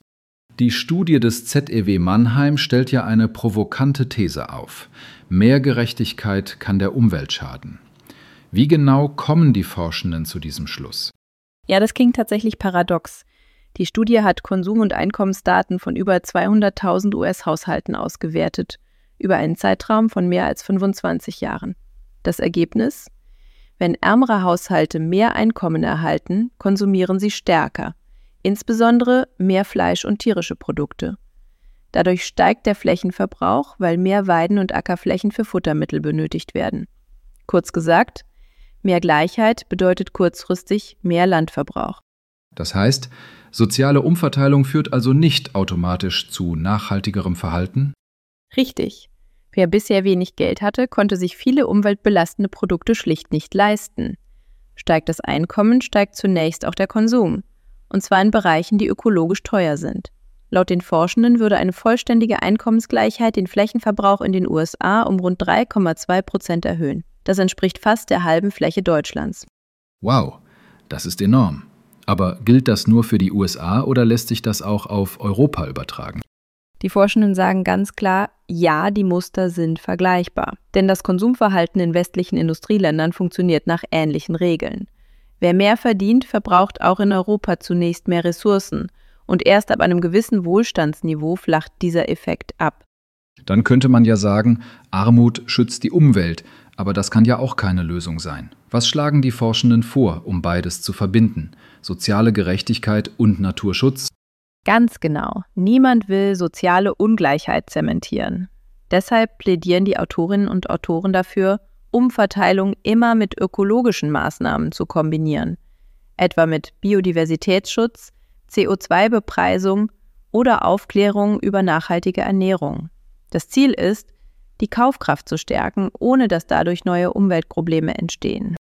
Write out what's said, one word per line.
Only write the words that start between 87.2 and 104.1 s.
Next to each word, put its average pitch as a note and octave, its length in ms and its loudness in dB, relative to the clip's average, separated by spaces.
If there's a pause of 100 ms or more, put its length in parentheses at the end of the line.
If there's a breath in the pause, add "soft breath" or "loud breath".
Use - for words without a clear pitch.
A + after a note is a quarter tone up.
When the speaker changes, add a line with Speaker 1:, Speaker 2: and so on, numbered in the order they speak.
Speaker 2:
zunächst F3 480 -2
mehr E3+ 160 0
Ressourcen. F3+ 720 -2 (340)
Und - 180 0
erst G3+ 280 4
ab - 80 0
einem F3 200 2
gewissen F#3 440 0
Wohlstandsniveau E3 920 -2
flacht D#3+ 380 -2 (100)
dieser E3+ 260 0
Effekt - 500 -6
ab. - 260 -4 (600)
Speaker 1:
Dann G2 200 2
könnte C3 240 4
man A#2 160 6
ja A2+ 100 4
sagen, G#2+ 480 2 (300 loud breath)
Armut A#2 540 4
schützt - 360 -2
die - 80 -2
Umwelt. G2+ 540 2 (320 loud breath)
Aber G2+ 160 -4
das F#2+ 180 -2
kann A2+ 140 4
ja A#2+ 160 2
auch B2+ 160 -4
keine F#2 260 -2
Lösung E2 380 -6
sein. C#2+ 340 -12 (160)
Was A#2+ 160 0
schlagen D3 340 0
die C3 120 0
Forschenden A#2 500 2
vor, G2+ 440 0
um F2+ 160 -4
beides F2 380 -4
zu - 120 -8
verbinden? G2+ 580 0 (320 soft breath)
Soziale G#2+ 500 0
Gerechtigkeit G#2 840 -2
und G#2 240 2
Naturschutz? G2 680 -2 (540)